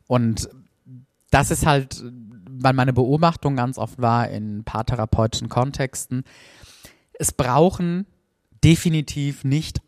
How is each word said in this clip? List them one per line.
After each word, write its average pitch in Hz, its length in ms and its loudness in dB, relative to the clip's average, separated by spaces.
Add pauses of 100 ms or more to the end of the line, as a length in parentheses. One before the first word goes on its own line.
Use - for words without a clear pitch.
Und 117 420 0 (800)
das 139 200 4
ist 160 140 -2
halt, 139 380 0 (460)
weil 131 240 0
meine 131 200 2
Beobachtung 143 640 2
ganz 127 220 -4
oft 110 240 -8
war 117 280 2
in 107 340 -8
paartherapeutischen 113 880 -2
Kontexten, 131 720 -4 (960)
es - 140 -4
brauchen 170 760 2 (580)
definitiv 151 800 2
nicht 143 440 -2